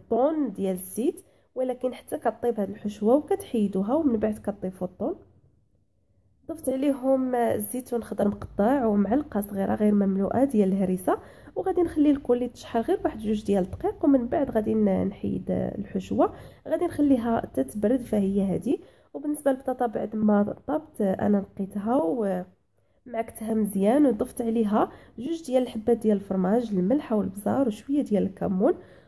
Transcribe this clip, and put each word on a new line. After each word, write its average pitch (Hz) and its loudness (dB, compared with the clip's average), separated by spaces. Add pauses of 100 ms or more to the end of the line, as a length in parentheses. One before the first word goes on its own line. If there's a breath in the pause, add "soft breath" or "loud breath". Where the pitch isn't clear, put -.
طون 262 2
ديال 190 -2
الزيت، 233 -4 (340 soft breath)
ولكن 254 -4
حتى - -10
كطيب 233 -2
هاد 196 -2
الحشوة 208 2
وكتحيدوها 220 0
ومن 277 2
بعد 214 0
كتضيفوا 185 -8
الطون. 269 -6 (1300)
ضفت 311 -6
عليهم 262 0 (220)
زيتون 233 -4
خضر - -2
مقطع 226 0
ومعلقة 208 2
صغيرة 202 -2
غير 208 4
مملوءة 196 2
ديال 208 2
الهريسة، 190 0 (380 loud breath)
وغادي 359 0
نخلي 302 4
الكل 247 2
يتشحر 240 -4
غير 339 0
واحد 220 -4
جوج 214 -2
ديال 196 2
الدقائق، 359 -4
ومن 262 4
بعد 262 0
غادي 220 0
ن-، 190 2
نحيد 190 -6
الحشوة، 196 -2 (340 loud breath)
غادي 320 0
نخليها 254 0
تتبرد 247 0
فهي 196 0
هادي. 196 -2 (320 loud breath)
وبالنسبة 294 -2
للبطاطا 262 -2
بعد 214 -4
ما 208 2 (120)
طابت 302 -6
أنا 202 2
نقيتها 196 -4
ومعكتها 226 -6
مزيان، 220 4
وضفت 240 0
عليها 226 2 (280 loud breath)
جوج 320 -6
ديال 254 2
الحبات 233 0
ديال 214 2
الفرماج، 196 0
الملحة 214 0
والبزار 208 0
وشوية 277 -2
ديال 208 0
الكمون. 190 0 (340 loud breath)